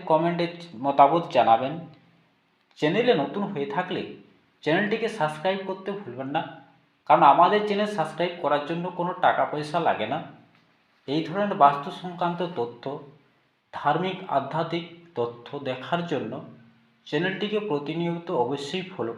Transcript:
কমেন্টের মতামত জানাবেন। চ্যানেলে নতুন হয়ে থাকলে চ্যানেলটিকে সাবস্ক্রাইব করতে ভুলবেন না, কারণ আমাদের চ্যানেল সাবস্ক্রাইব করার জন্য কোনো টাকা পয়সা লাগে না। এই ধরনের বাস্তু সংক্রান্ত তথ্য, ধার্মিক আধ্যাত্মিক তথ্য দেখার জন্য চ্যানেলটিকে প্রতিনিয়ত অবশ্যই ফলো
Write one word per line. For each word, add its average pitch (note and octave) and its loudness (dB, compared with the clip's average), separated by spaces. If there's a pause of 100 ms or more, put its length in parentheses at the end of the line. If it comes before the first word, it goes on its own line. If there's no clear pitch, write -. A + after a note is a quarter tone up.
কমেন্টের E3+ 2 (240)
মতামত C#3 6
জানাবেন। A#2+ 4 (1040)
চ্যানেলে G#3+ 4
নতুন F3+ -2
হয়ে C#3 -4
থাকলে E3 -4 (640)
চ্যানেলটিকে G#3 0
সাবস্ক্রাইব F3 -2
করতে F#3+ -8
ভুলবেন C3 -10
না, D#3+ -2 (680)
কারণ D#3 6
আমাদের F3+ 8
চ্যানেল G3+ 0
সাবস্ক্রাইব F3 -2
করার D3 0
জন্য E3+ -4
কোনো F3 -4 (100)
টাকা C3+ 4
পয়সা D3+ -4
লাগে G#2+ 0
না। D3 -4 (880)
এই D3 -2
ধরনের G3 -2
বাস্তু C#3+ 6
সংক্রান্ত F3 -4 (140)
তথ্য, - -6 (880)
ধার্মিক F3+ 0 (120)
আধ্যাত্মিক E3 -2 (300)
তথ্য A#2+ -6 (160)
দেখার B2+ -4
জন্য A#2 -4 (760)
চ্যানেলটিকে F#3+ -2
প্রতিনিয়ত E3 -4 (160)
অবশ্যই C#3+ -4
ফলো A#2 -6